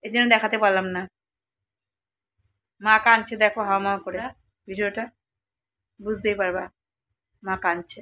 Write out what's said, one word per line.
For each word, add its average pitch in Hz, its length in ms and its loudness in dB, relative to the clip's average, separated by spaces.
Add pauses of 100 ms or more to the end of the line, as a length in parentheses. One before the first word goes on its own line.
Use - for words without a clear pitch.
এই 233 80 -8
জন্য 240 220 2
দেখাতে 220 240 2
পারলাম 190 280 2
না। 185 160 -6 (1800)
মা 214 180 6
কাঁদছে 226 380 2
দেখো 214 320 2
হাওয়া 196 300 0
করে, 190 220 -8 (480)
ভিডিওটা 202 360 -4 (960)
বুঝতেই 208 400 -2
পারবা 185 240 -2 (760)
মা 190 140 -4
কাঁদছে। 175 460 -4